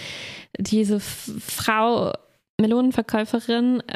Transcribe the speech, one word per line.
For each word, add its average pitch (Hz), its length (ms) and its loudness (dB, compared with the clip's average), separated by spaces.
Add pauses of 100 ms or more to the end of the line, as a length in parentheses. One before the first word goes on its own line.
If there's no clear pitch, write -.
(580)
diese 208 380 2
F-, - 440 -8
Frau 226 720 0 (480)
Melonenverkäuferin, 233 1200 2 (140)